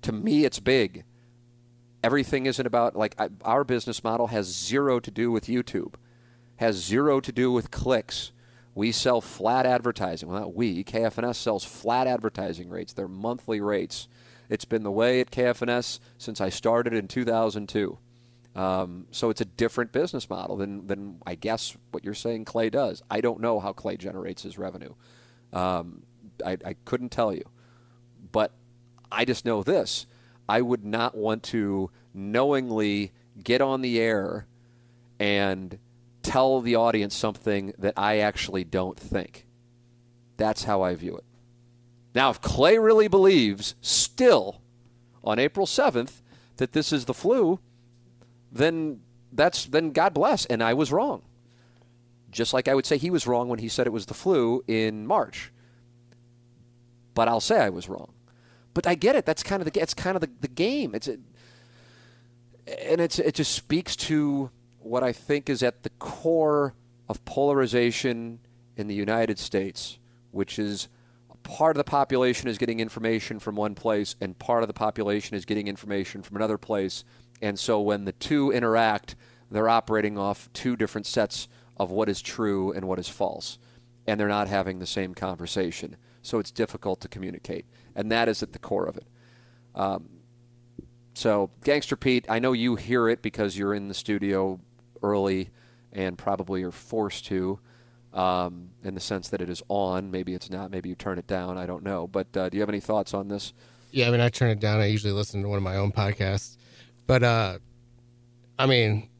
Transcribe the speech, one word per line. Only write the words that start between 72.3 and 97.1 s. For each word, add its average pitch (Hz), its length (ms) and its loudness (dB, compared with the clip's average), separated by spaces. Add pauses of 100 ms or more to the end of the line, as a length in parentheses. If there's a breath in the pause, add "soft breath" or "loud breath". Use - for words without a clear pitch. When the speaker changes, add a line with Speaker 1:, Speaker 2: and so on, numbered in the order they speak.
Speaker 1:
is 110 80 -4
getting 113 240 -2
information 113 580 -2
from 104 180 -6
one 104 180 -2
place 101 460 -2
and 95 180 -6
part 117 240 2
of 110 60 -2
the 101 60 -6
population 104 640 -2
is 92 80 -6
getting 104 220 -2
information 101 560 -6
from 101 140 -12
another 107 200 0
place. 98 480 -4 (380 soft breath)
And 104 160 -2
so 110 220 2
when 104 240 0
the 95 80 -4
two 139 400 0
interact, 113 640 2 (340 soft breath)
they're 107 180 2
operating 107 500 2
off 101 340 -4
two 123 240 -4
different 107 300 -4
sets - 420 -2 (280 soft breath)
of 90 140 -2
what 104 180 0
is 98 140 -4
true 101 500 -2
and 95 140 -6
what 92 120 -2
is 90 100 -8
false. - 500 -6 (480 soft breath)
And 107 120 0
they're 104 100 2
not 104 200 2
having 95 300 0
the 90 80 -8
same 92 280 -4
conversation. 90 800 -6 (260 soft breath)
So - 160 -4
it's 101 120 -4
difficult - 520 -4
to - 60 -12
communicate. 87 580 -10 (280 soft breath)
And 107 160 -4
that 117 180 4
is 110 140 -2
at - 100 -8
the - 60 -16
core 92 280 -4
of - 100 -8
it. - 100 -16 (680 soft breath)
Um, 95 340 -4 (1080)
so, 104 360 2 (140)
Gangster 143 320 0
Pete, 127 320 2
I 113 100 2
know 127 140 2
you 120 240 0
hear 113 320 2
it 117 140 0
because 101 340 -2
you're 101 180 0
in 98 140 -6
the 98 60 -8
studio 95 640 0 (420)
early 98 480 2 (420 soft breath)
and 95 260 -4
probably 95 440 -2
are 90 80 -4
forced - 560 -6